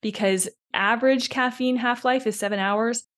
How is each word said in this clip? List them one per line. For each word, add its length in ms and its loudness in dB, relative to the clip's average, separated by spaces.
because 480 0
average 560 2
caffeine 480 -2
half-life 500 0
is 120 -4
seven 200 -4
hours. 460 0